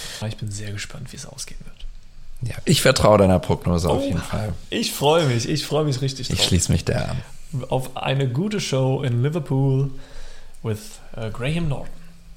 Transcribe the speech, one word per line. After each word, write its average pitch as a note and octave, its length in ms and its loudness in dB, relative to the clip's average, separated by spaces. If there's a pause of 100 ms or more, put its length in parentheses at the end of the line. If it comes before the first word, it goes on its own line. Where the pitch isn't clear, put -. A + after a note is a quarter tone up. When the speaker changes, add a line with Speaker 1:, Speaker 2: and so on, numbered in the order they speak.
(280)
Speaker 1:
Ich A2 100 -6
bin G#2 140 -6
sehr G2+ 200 -8
gespannt, - 400 -10
wie - 60 -14
es - 80 -12
ausgehen - 380 -12
wird. - 880 -10
Speaker 2:
Ja, - 40 -8 (100)
ich D#3 160 4
vertraue A2 360 8
deiner F#2 220 8
Prognose F2 500 2
auf - 120 2
Speaker 1:
Oh, C#4 40 0
Speaker 2:
jeden - 160 0
Fall. G#2+ 320 -4 (160)
Speaker 1:
ich - 220 -2
freue D#3 360 4
mich, A#2+ 200 2
ich D#3 180 0
freue D3+ 200 2
mich C3 160 0
richtig C3 280 -2
Speaker 2:
Ich - 80 0
Speaker 1:
drauf. - 100 2
Speaker 2:
schließe - 260 4
mich - 100 2
der - 280 0
an. B2 60 -2 (520)
Speaker 1:
Auf C3+ 260 -2
eine C3+ 320 0
gute F#3 320 0
Show C3 440 0
in A#2+ 200 2
Liverpool C#3 680 2 (720)
with, A2 180 -2 (360)
äh, A2+ 140 -6
Graham D3+ 400 -2
Norton. A#2 180 -4 (500)